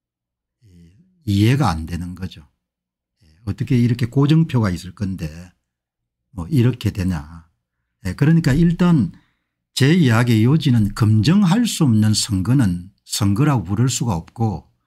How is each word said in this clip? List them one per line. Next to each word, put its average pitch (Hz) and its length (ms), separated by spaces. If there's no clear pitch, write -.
이-, 87 280
이해가 110 460
안 80 160
되는 87 300
거죠. 90 300
예, - 40
어떻게 120 340
이렇게 120 280
고정표가 139 640
있을 87 220
건데 90 600
뭐 82 120
이렇게 120 420
되냐. 85 580
예, 90 80
그러니까 160 400
일단 170 580
제 135 180
이야기의 120 540
요지는 120 480
검증할 160 720
수 - 180
없는 110 300
선거는 95 800
선거라고 104 600
부를 104 260
수가 117 260
없고, 90 560